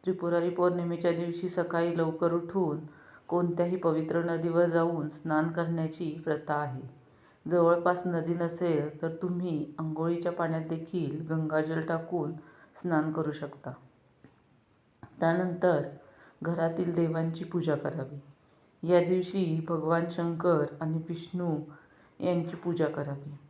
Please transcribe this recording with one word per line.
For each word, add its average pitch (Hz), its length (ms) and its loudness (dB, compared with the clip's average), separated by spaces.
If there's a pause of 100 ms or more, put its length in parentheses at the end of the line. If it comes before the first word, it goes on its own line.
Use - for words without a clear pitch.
त्रिपुरारी 175 460 0
पौर्णिमेच्या 175 600 2
दिवशी 170 360 -2
सकाळी 170 500 0
लवकर 165 340 2
उठून 170 460 0 (500)
कोणत्याही 175 480 2
पवित्र 165 460 2
नदीवर 170 420 2
जाऊन 165 440 2
स्नान 156 400 0
करण्याची 165 760 -2
प्रथा 151 300 -2
आहे. 131 520 -6 (440)
जवळपास 175 560 4
नदी 170 280 0
नसेल, 165 680 0
तर 165 60 -2 (140)
तुम्ही 175 560 -2
आंघोळीच्या 165 540 -2
पाण्यात 160 300 0
देखील 160 680 -4
गंगाजल 160 500 0
टाकून 165 520 -2 (420)
स्नान 160 380 0
करू 156 180 0
शकता. 143 400 -8 (1500)
त्यानंतर 170 600 2 (600)
घरातील 165 520 0
देवांची 165 500 0
पूजा 160 320 0
करावी. 143 440 -6 (680)
या 175 160 8
दिवशी 180 640 0
भगवान 165 420 2
शंकर 170 540 2 (160)
आणि 160 180 -2 (100)
विष्णू 170 480 -4 (640)
यांची 170 360 -2
पूजा 165 300 0
करावी. 143 520 -6 (120)